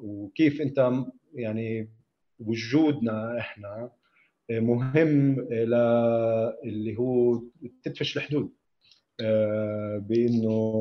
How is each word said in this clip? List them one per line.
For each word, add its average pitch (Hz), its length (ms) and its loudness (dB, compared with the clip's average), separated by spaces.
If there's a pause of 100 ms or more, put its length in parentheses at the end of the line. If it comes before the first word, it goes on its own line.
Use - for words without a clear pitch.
وكيف 107 580 -2
أنت 139 180 -2
م-، 127 320 0 (220)
يعني 113 560 -6 (500)
وجودنا 113 1000 -2
إحنا، 107 520 -12 (600)
آه، 113 80 -2
مهم، 135 800 4 (120)
آه، 113 120 0
ل-، 117 1040 2
اللي 107 300 -6
هو 120 420 2 (420)
تدفش 151 340 -6
الحدود. 143 320 -4 (720)
آه، 107 760 0
بأنه، 113 520 2 (320)